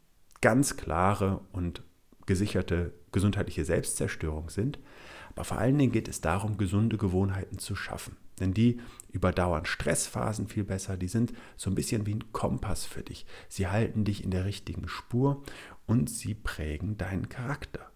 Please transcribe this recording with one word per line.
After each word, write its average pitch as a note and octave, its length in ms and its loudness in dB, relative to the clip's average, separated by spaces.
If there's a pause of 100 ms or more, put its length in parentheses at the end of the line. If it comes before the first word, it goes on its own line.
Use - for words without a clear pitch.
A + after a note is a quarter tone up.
(400)
ganz B2 360 4
klare F#2+ 640 2 (120)
und F2 300 -4 (440)
gesicherte F2+ 680 2 (200)
gesundheitliche G2 520 2
Selbstzerstörung D#2+ 840 0
sind. C3 280 -2 (520)
Aber - 140 -8
vor - 140 -4
allen C3+ 200 4
Dingen B2+ 140 6
geht A2 160 2
es - 120 -8
darum, G2+ 380 0
gesunde G#2 400 2
Gewohnheiten F#2+ 600 0
zu - 180 -6
schaffen. - 400 -8 (240)
Denn F#2+ 120 2
die A#2 280 4 (320)
überdauern F2+ 520 2
Stressphasen - 840 -2
viel G#2 160 -2
besser, F#2+ 320 -2
die F2+ 120 -2
sind A#2 240 2 (240)
so - 140 -2
ein F#2+ 60 2
bisschen A2 280 0
wie G#2 100 0
ein - 180 -6
Kompass - 520 0
für - 180 -6
dich. - 240 -12 (220)
Sie F#2 200 -2
halten G#2+ 360 2
dich G2+ 200 0
in F#2+ 80 0
der F#2 120 2
richtigen - 440 -4
Spur C3+ 540 0 (440)
und B2 240 4
sie G#2 240 -4
prägen D#2+ 640 -4
deinen F#2 300 -2
Charakter. - 680 -8